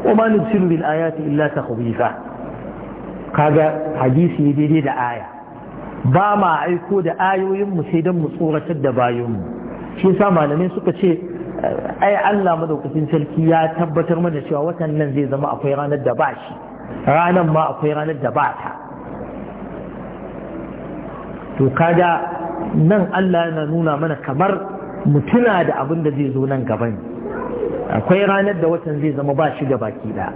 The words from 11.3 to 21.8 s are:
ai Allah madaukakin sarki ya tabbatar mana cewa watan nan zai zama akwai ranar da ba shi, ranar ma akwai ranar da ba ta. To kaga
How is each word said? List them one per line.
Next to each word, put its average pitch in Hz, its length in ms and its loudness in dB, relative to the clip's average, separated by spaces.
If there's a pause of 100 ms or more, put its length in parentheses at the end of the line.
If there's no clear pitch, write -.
ai 202 140 4
Allah 202 420 2
madaukakin 156 540 -2
sarki 160 360 2
ya 165 200 6 (100)
tabbatar 165 420 2
mana 165 300 0
cewa 160 240 -2
watan 160 240 -2
nan 147 160 0
zai 139 160 0
zama 139 240 -2
akwai 139 240 -2
ranar 143 260 -2
da 123 120 2
ba 147 180 0
shi, - 200 -14 (520)
ranar 175 400 4
ma 156 320 2
akwai 151 160 0
ranar 151 260 -2
da 123 120 -2
ba 135 260 2
ta. - 140 -10 (2750)
To 135 200 4
kaga 170 340 4 (640)